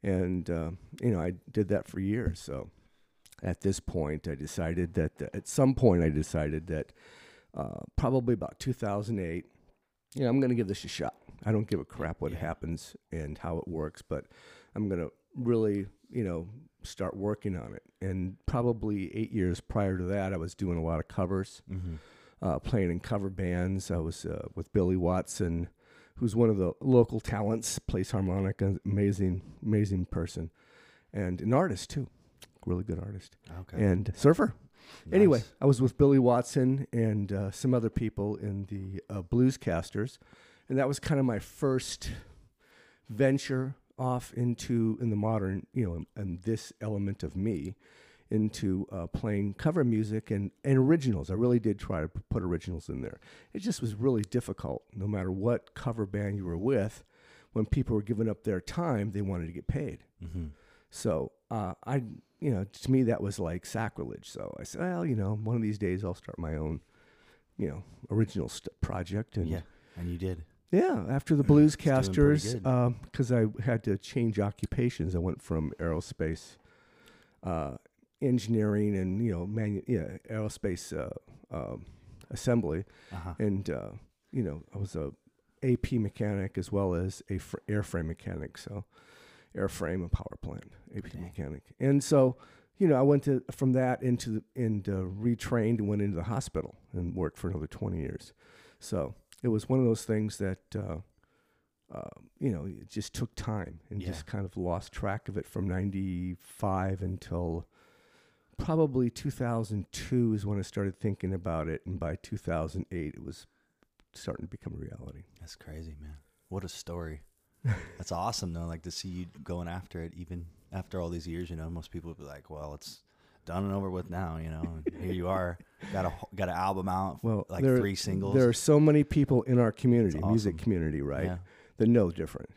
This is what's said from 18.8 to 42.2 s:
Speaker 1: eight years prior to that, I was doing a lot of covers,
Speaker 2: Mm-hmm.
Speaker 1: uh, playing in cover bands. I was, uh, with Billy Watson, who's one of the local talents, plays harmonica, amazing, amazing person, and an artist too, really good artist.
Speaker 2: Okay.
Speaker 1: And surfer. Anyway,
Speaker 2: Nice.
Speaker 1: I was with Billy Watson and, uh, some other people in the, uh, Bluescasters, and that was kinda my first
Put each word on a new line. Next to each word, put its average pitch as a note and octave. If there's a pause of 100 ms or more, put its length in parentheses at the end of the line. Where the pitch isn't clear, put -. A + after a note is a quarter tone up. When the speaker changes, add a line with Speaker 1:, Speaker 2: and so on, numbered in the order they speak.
Speaker 1:
eight A2
years F#2
prior G2
to F2+
that, F#2+
I F#2+
was E2
doing F2
a E2
lot E2
of D#2+
covers, F#2+
Speaker 2:
Mm-hmm. F2+ (460)
Speaker 1:
uh, D#2+
playing G2
in F2
cover G2+
bands. F#2
I F2
was, D#2+
uh, D#2+
with -
Billy F#2
Watson, F2 (480)
who's A2+
one A#2
of G#2
the F2+
local B2
talents, G#2+
plays -
harmonica, G2
amazing, G2 (180)
amazing G2+
person, E2 (640)
and F2+
an G#2+
artist C#3+
too, C#3 (580)
really F2+
good G2+
artist. G2 (260)
Speaker 2:
Okay. -
Speaker 1:
And G2
surfer. E3+ (560)
Anyway, F3
Speaker 2:
Nice. -
Speaker 1:
I C3+
was C3
with B2
Billy C#3
Watson B2+
and, G#2+
uh, G2
some B2+
other A2+
people G#2
in G2+
the, F#2+
uh, G2
Bluescasters, A#2 (500)
and C3
that C3+
was C#3
kinda C#3
my A2+
first - (1000)